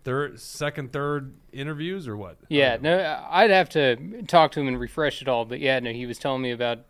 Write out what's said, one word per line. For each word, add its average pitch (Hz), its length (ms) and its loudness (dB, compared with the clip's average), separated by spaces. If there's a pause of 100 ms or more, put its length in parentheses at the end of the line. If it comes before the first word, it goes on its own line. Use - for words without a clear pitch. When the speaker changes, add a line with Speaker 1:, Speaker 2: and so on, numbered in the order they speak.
Speaker 1:
Third, 131 380 -4
second, 147 540 -8
third 143 400 -6 (180)
interviews 151 560 -8
or 107 80 -8
what? 95 220 -14 (100)
Speaker 2:
Yeah, 139 200 4
Speaker 1:
I 123 60 2
don't 117 100 -6
know. 165 140 4
Speaker 2:
no, 156 300 -4
I'd 202 220 6
have 185 200 6
to 151 520 0
talk 160 300 6
to 156 80 -4
him 139 80 0
and 127 120 -2
refresh 139 400 -4
it 135 80 -6
all, 117 160 2
but 117 160 -8
yeah, 131 200 2
no, 120 120 -4
he 123 140 -8
was 120 120 -8
telling 135 220 -2
me 127 120 -4
about 117 260 -2 (120)